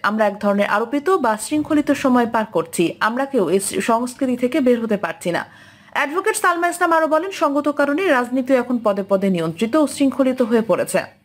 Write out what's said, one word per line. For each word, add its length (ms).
আমরা 240
এক 120
ধরনের 260
আরোপিত 440
বা 280
শৃঙ্খলিত 540
সময় 340
পার 200
করছি। 540
আমরা 260
কেউ 240
এই 100
সংস্কৃতি 560
থেকে 240
বের 200
হতে 160
পারছি 340
না। 360
অ্যাডভোকেট 440
সালমা 320
ইসলাম 260
আরো 140
বলেন, 240
সঙ্গত 380
কারণে 380
রাজনীতি 460
এখন 300
পদে 260
পদে 200
নিয়ন্ত্রিত 460
ও 120
শৃঙ্খলিত 540
হয়ে 200
পড়েছে। 640